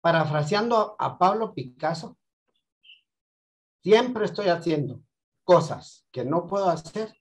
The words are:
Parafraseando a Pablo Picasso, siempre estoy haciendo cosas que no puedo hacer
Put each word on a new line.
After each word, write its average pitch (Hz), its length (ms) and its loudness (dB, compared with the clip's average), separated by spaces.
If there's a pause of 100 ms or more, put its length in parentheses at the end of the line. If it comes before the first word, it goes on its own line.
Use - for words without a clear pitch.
Parafraseando 165 960 0
a 135 200 -4
Pablo 208 360 0
Picasso, 151 600 -8 (1700)
siempre 226 440 2
estoy 190 220 -4
haciendo 151 540 -2 (420)
cosas - 680 2
que 123 140 -8
no 165 220 -2
puedo 196 220 -2
hacer 208 520 -6